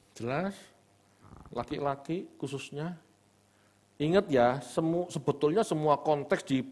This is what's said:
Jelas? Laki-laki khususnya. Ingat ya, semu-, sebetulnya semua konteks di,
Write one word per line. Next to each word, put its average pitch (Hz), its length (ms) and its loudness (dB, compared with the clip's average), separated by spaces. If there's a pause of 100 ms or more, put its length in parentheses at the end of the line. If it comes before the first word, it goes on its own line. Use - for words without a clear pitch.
(140)
Jelas? 147 400 -4 (960)
Laki-laki 143 880 -6
khususnya. 143 560 -8 (1040)
Ingat 170 320 2
ya, 127 320 6
semu-, 165 480 -2
sebetulnya 151 560 2
semua 151 320 2
konteks 147 480 0
di, 131 260 0